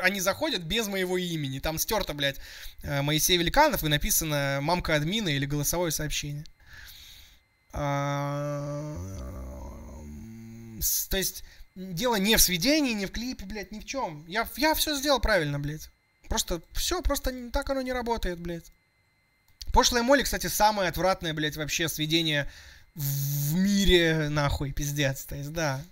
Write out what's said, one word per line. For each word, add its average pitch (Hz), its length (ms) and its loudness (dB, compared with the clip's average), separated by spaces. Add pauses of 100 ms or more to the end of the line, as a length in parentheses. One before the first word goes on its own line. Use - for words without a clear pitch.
они 190 200 2
заходят 196 420 0
без 202 260 -2
моего 185 300 0
имени. 151 400 -4
Там 160 180 -2
стерто, - 380 -2
блядь, 139 220 0 (460)
э, 143 200 0
Моисей 151 340 4
Великанов 190 480 4
и 151 40 2
написано 147 760 2
«мамка 170 320 2
админа» 180 340 2
или 139 160 0
«Голосовое 151 480 0
сообщение». 147 540 -4 (1300)
А, 143 1200 -4 (1800)
с-, - 280 -2
то 190 100 -2
есть - 260 -4 (300)
дело 190 420 -2
не 208 200 4
в - 40 6
сведении, 240 540 4
не 202 100 -2
в 190 60 -6
клипе, 233 340 -8
блядь, 196 280 -10
ни 214 80 -10
в - 40 -16
чем. 175 420 -6
Я, 208 300 -2
я 302 180 4
все 302 220 2
сделал 269 240 2
правильно, 220 380 4
блядь. 147 320 -6 (400)
Просто 180 320 -2 (100)
все, 339 300 0
просто 269 260 2
н-, 247 220 -6
так 277 180 -2
оно 269 140 0
не 254 100 -4
работает, 226 480 -2
блядь. 170 320 -8 (1040)
Пошлая 247 260 6
Молли, 254 200 6
кстати, 180 240 -2
самое 202 420 4
отвратное, 175 460 0
блядь, 151 240 -2
вообще 156 320 -2
сведение 156 600 0 (440)
в 143 600 -2
мире, 180 760 4
нахуй, 143 420 0
пиздец, 143 540 -2
то - 80 -8
есть, 143 180 -8
да. 151 400 -2